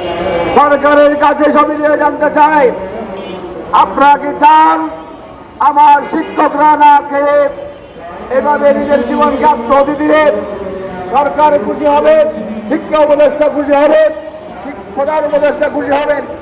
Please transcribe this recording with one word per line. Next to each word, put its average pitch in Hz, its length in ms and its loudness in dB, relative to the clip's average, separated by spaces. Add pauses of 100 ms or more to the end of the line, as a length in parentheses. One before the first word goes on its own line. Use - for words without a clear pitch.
(560)
সরকারের 285 600 2
কাছে 294 360 0
সবিনয়ে 302 460 0
জানতে 294 380 -2
চাই, 294 360 4 (1000)
আপনারা 285 460 2
কি 285 220 -6
চান 311 500 4 (680)
আমার 285 420 4 (100)
শিক্ষকরা 302 640 0
না 294 340 4
খেয়ে 285 400 0 (800)
এভাবে 285 440 2
নিজের 285 340 0
জীবনকে 277 380 0
আত্মহতি 277 460 2
দিলে 302 320 2 (880)
সরকার 294 540 2
খুশি 294 200 -4
হবে, 302 300 4 (540)
শিক্ষা 302 300 -2
উপদেষ্টা 294 500 2
খুশি 285 220 -2
হবে, 302 320 4 (600)
শিক-, - 320 -14
প্রধান 294 300 -2
উপদেষ্টা 294 440 0
খুশি 285 220 -4
হবেন? 285 320 -2 (180)